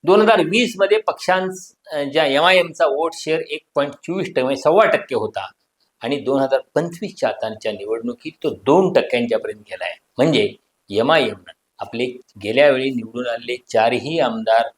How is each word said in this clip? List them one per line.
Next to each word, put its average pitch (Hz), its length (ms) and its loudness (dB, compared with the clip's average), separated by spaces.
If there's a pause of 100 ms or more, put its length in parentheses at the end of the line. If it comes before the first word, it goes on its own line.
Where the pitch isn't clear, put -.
दोन 190 160 6
हजार 214 200 6
वीस 190 380 0
मध्ये 196 220 2
पक्षांस-, - 880 -4
अ, 151 120 -4
ज्या 143 240 0
एमआयएमचा 165 600 2
वोट 147 280 -2
शेअर 160 260 -4
एक 151 200 -10 (140)
पॉइंट 143 180 -2
चोवीस 190 360 -6
टक्के, 131 140 -2
म्हणजे 131 200 -2
सव्वा 180 220 6
टक्के 196 300 -2
होता 107 360 -6 (500)
आणि 139 200 -4
दोन 135 220 0
हजार 131 180 0 (140)
पंचवीसच्या 170 540 -4
आताच्या 110 440 -6
निवडणुकीत 113 600 -8 (100)
तो 147 80 -2
दोन 170 420 2
टक्क्यांच्या 120 460 0
पर्यंत 107 220 -8
गेला 90 240 -14
आहे. 87 100 -8 (220)
म्हणजे 123 380 2 (360)
एमआयएमनं 113 600 0 (260)
आपले 120 260 -6 (380)
गेल्या 127 280 4
वेळी 131 200 0
निवडून 120 360 -8
आलेले 117 300 -6
चारही 123 600 0
आमदार 113 480 0 (120)